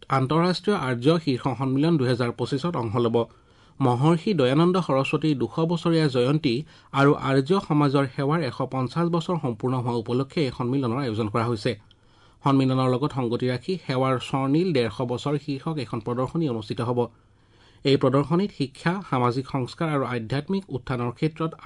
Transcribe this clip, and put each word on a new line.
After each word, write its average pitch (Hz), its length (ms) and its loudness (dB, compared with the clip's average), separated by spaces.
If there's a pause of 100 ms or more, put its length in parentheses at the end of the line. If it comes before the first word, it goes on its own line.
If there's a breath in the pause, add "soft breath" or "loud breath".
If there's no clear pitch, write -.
(180)
আন্তঃৰাষ্ট্ৰীয় 170 580 2 (120)
আৰ্য 123 180 -2 (180)
শীৰ্ষ 123 200 -2 (140)
সন্মিলন 139 420 2
দুহেজাৰ 120 380 0
পঁচিছত 139 440 -4
অংশ 110 120 -4 (100)
ল'ব। 117 120 2 (640 soft breath)
মহৰ্ষি 151 500 2 (100)
দয়ানন্দ 156 360 4 (120)
সৰস্বতীৰ 143 540 0
দুশ 117 120 -4 (160)
বছৰীয়া 165 440 2
জয়ন্তী 135 400 2 (460 loud breath)
আৰু 143 120 8 (180)
আৰ্য 135 200 2 (180)
সমাজৰ 143 360 2 (100)
সেৱাৰ 147 260 0 (100)
এশ - 80 -8 (140)
পঞ্চাছ 131 420 -2
বছৰ 170 300 -2
সম্পূৰ্ণ 127 300 -2 (100)
হোৱা 120 180 -2
উপলক্ষে 131 440 -2
এই 120 100 -4
সন্মিলনৰ 127 480 -2
আয়োজন 110 280 -2
কৰা 113 180 0
হৈছে। 120 220 -2 (720 soft breath)
সন্মিলনৰ 131 500 4
লগত 139 240 -2
সংগতি 123 340 -2
ৰাখি 127 200 -6 (140)
সেৱাৰ 131 280 0 (140)
স্বৰ্ণিল 143 480 0
ডেৰশ 117 220 0 (140)
বছৰ 143 220 -2 (100)
শীৰ্ষক 143 300 -6 (100)
এখন 117 220 -8
প্ৰদৰ্শনী 127 480 -2
অনুষ্ঠিত 113 340 -6
হ'ব। 123 120 0 (840 soft breath)
এই 139 180 6
প্ৰদৰ্শনীত 143 560 2
শিক্ষা, 143 340 -4 (180)
সামাজিক 123 340 2 (100)
সংস্কাৰ 139 400 -4
আৰু 135 100 0 (100)
আধ্যাত্মিক 135 500 -4 (120)
উত্থানৰ 123 420 -4
ক্ষেত্ৰত 160 340 -2 (140)